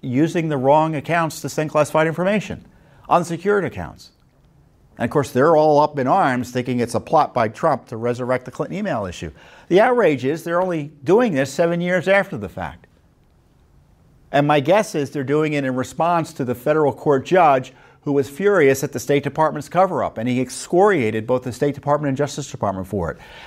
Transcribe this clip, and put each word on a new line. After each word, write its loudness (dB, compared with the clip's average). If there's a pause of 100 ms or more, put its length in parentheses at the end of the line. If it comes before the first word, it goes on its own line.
using 0
the -2
wrong 2
accounts -2
to -8
send -4
classified 0
information, -4 (460)
unsecured 0
accounts. -10 (880)
And -4
of -4
course, -2
they're 4
all 4
up 0
in -2
arms 0
thinking -4
it's -2
a 0
plot 0
by 2
Trump -2
to -10
resurrect -2
the -16
Clinton -8
email -4
issue. -10 (340)
The 4
outrage 4
is -2
they're -2
only -4 (100)
doing 4
this -2
seven 0
years -2
after 2
the -8
fact. -12 (1400)
And 2
my 2
guess 0
is -4
they're -6
doing 0
it -2
in -4
response -2
to -4
the -2
federal 0
court 0
judge 4 (300)
who -4
was 0
furious 2
at -6
the -6
State 0
Department's -2
cover-up, 0
and -4
he 0
excoriated 0
both -2
the -8
State -2
Department -2
and -2
Justice -6
Department -4
for -4
it, -10 (300)